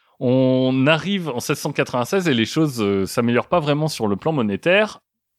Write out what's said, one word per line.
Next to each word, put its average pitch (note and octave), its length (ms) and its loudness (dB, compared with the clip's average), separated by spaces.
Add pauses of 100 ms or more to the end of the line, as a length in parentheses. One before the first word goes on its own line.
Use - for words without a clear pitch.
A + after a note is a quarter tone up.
(200)
On C3 640 2
arrive D#3+ 440 0
en A#2+ 100 -6
seize D3 180 -4
cent D3+ 140 -6
quatre-vingt-seize D3 560 -2
et C#3+ 60 2
les A2+ 120 2
choses, D3 360 0
euh, G2 240 0
s'améliorent A#2+ 420 0
pas F3 140 2
vraiment D3 260 0
sur - 200 -4
le G3 100 0
plan D#3+ 160 -2
monétaire. D#3+ 640 0 (400)